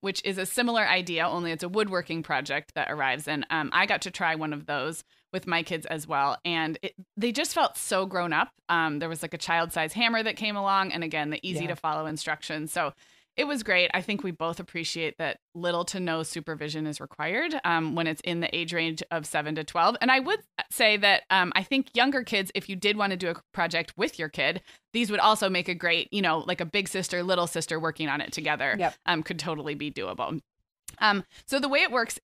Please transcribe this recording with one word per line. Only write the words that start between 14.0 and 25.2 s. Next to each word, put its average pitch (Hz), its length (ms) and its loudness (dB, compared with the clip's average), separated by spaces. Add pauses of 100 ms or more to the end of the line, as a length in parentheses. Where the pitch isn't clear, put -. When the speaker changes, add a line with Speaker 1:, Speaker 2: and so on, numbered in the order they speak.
Speaker 1:
think 196 240 -4
we 190 60 -2
both 165 300 -4
appreciate 165 580 -6
that 160 220 -4 (140)
little 175 320 0
to 190 140 -4
no 165 220 0
supervision 156 640 -4
is 151 160 -6
required, 214 520 -2 (100)
um, 165 300 2
when 165 120 2
it's 156 160 -2
in 170 180 -2
the - 160 -2
age 170 160 -2
range 165 380 0
of 160 160 -4
seven 151 300 -2
to 156 60 -4
twelve. 175 380 4
And 247 100 4
I 262 100 6
would 381 200 0 (300)
say 214 260 6
that, 202 320 6
um, 180 260 4
I 190 80 4
think 269 320 0
younger 254 300 4
kids, 196 300 0
if 196 160 -6
you 196 60 -4
did 208 200 2
wanna 196 220 0
do 180 100 -2
a 170 60 -2 (180)
project 165 420 0
with - 240 -2
your 156 120 -4
kid, 160 320 0 (320)
these 226 160 2
would 208 100 0